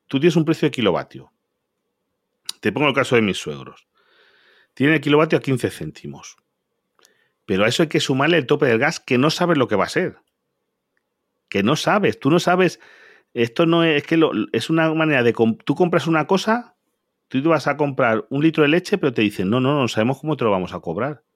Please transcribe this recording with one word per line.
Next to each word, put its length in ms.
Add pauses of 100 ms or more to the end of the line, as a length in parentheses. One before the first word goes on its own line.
tú 120
tienes 180
un 80
precio 220
de 40
kilovatio. 600 (1300)
Te 100
pongo 160
el 80
caso 200
de 60
mis 160
suegros. 500 (840)
Tienen 220
el 60
kilovatio 360
a 40
quince 280
céntimos. 680 (1080)
Pero 200
a 20
eso 160
hay 60
que 100
sumarle 380
el 80
tope 220
del 120
gas, 200
que 180
no 120
sabes 280
lo 100
que 80
va 100
a 40
ser. 280 (1300)
Que 140
no 120
sabes, 440
tú 100
no 100
sabes. 400 (540)
Esto 320
no 180
es, 140
es 100
que 100
lo, 140 (220)
es 160
una 240
manera 300
de 100
comp-, 300
tú 120
compras 320
una 200
cosa, 480 (520)
tú 140
te 60
vas 200
a 100
comprar 520
un 140
litro 200
de 60
leche, 280
pero 160
te 80
dicen, 280
"No, 100
no, 200
no 80
sabemos 320
cómo 180
te 80
lo 60
vamos 220
a 60
cobrar". 440 (120)